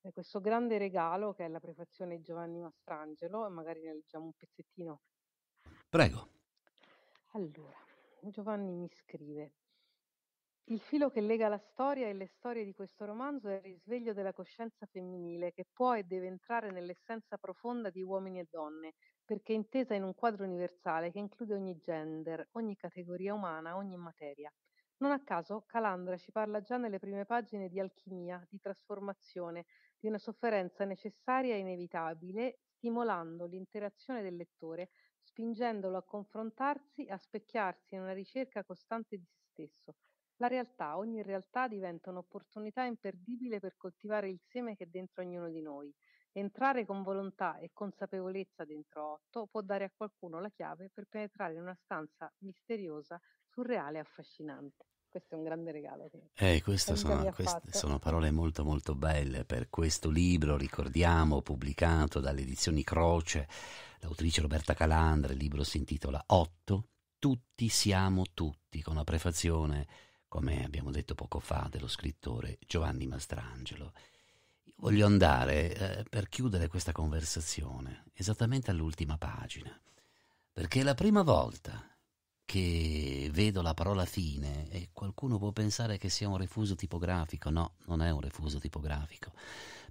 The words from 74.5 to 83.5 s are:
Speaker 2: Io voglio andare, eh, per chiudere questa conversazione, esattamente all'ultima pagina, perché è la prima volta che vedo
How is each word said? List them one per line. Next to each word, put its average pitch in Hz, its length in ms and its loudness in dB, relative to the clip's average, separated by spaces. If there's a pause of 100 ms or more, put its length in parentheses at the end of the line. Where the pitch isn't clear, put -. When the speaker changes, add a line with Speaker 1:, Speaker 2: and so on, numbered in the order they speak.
Speaker 2:
Io - 140 -20
voglio 104 280 8
andare, 76 680 8
eh, 98 340 -2
per 101 200 0
chiudere 95 400 2
questa 85 240 -2
conversazione, 76 1200 -2
esattamente 113 580 2
all'ultima 78 460 2
pagina, - 600 -6 (760)
perché - 260 2
è 131 40 6
la 139 100 6
prima 208 280 8
volta 80 640 4 (600)
che 78 840 2
vedo 95 300 4